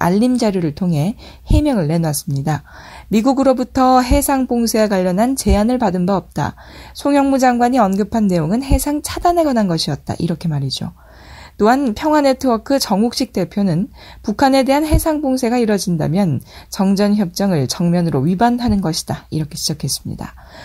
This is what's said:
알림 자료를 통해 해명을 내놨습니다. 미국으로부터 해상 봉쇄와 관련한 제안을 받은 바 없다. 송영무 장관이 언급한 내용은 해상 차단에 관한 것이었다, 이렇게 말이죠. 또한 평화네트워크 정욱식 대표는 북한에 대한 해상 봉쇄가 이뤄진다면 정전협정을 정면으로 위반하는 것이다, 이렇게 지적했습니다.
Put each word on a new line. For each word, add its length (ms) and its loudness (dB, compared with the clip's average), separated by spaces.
알림 380 2
자료를 360 -2
통해 420 -2
해명을 400 2
내놨습니다. 800 -2
미국으로부터 920 2
해상 480 0
봉쇄와 400 0
관련한 480 0
제안을 420 2
받은 260 0
바 120 0
없다. 400 -6
송영무 440 2
장관이 400 2
언급한 480 0
내용은 360 0
해상 400 0
차단에 420 0
관한 240 0
것이었다, 500 -4
이렇게 300 -4
말이죠. 440 -6
또한 340 2
평화네트워크 840 0
정욱식 540 -2
대표는 560 -2
북한에 400 2
대한 240 2
해상 340 0
봉쇄가 380 0
이뤄진다면 840 0
정전협정을 960 0
정면으로 540 0
위반하는 600 0
것이다, 500 -6
이렇게 260 -6
지적했습니다. 800 -8